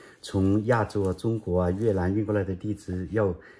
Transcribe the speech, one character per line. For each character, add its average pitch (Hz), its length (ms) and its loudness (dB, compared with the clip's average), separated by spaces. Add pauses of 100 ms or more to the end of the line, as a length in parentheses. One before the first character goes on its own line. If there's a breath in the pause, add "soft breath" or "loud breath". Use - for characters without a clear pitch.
(220 loud breath)
从 98 440 2
亚 113 180 2
洲 101 220 -2
啊、 92 80 0
中 113 260 -2
国 90 220 0
啊、 90 100 4
越 104 220 0
南 92 200 0
运 107 120 0
过 104 100 0
来 101 80 0
的 92 120 -4
荔 104 180 -6
枝 92 380 -6
要 101 220 2 (260 loud breath)